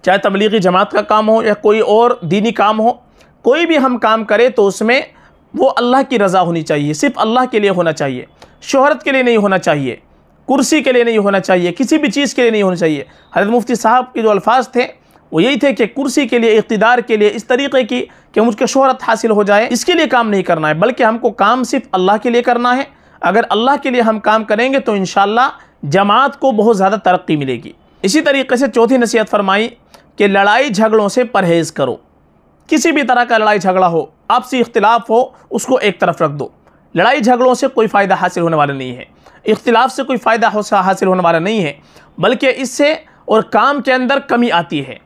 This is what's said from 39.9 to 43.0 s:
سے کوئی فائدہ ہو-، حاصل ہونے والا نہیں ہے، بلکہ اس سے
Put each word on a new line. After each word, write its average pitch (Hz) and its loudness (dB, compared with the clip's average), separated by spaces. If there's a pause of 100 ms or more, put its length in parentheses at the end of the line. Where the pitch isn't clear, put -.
سے 269 -6
کوئی 254 -4
فائدہ 226 0
ہو-، 208 -2
حاصل 190 0
ہونے 185 0
والا 170 2
نہیں 196 -2
ہے، 143 -6 (460)
بلکہ 254 0
اس 262 -8
سے 294 0 (320)